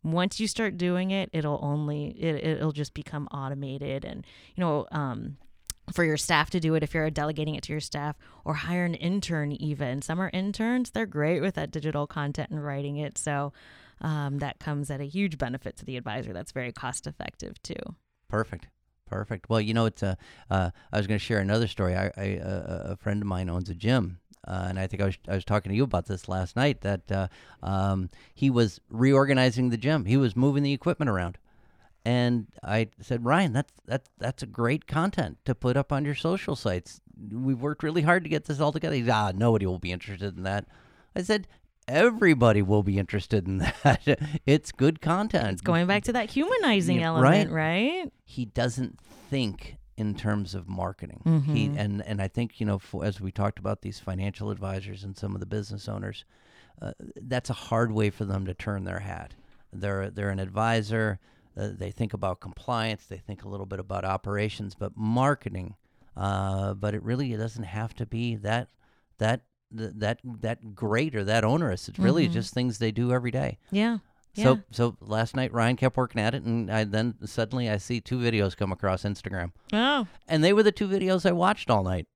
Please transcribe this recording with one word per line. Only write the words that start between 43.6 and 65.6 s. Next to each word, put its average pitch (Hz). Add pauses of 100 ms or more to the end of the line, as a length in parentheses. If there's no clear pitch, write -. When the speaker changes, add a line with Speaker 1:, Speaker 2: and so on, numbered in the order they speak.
Speaker 2:
that. 143 (280)
It's 147
good 156
content." 165
Speaker 1:
It's 90
going 170
back 196
to 240
that 233
humanizing 262
Speaker 2:
Yeah, 165
Speaker 1:
element, 165
Speaker 2:
right? 180
Speaker 1:
right? - (120)
Speaker 2:
He 123
doesn't 120 (300)
think 123 (220)
in 107
terms 104
of 92
marketing. 92
Speaker 1:
Mm-hmm. 156
Speaker 2:
He, - (100)
and, 104
and 101
I 98
think, -
you 110
know, 101
for, 82
as 98
we 95
talked 101
about 104
these 101
financial 98
advisors 95
and 98
some 98
of 95
the 98
business 101
owners, 101 (560)
uh, - (240)
that's 127
a 120
hard 117
way 107
for 104
them 98
to 92
turn 98
their 92
hat. 87 (380)
They're, 98
they're 101
an 98
advisor. 107 (380)
Uh, 104
they 92
think 110
about 95
compliance. 110
They 95
think 98
a 104
little 98
bit 98
about 95
operations, 101
but 104
marketing, 107 (420)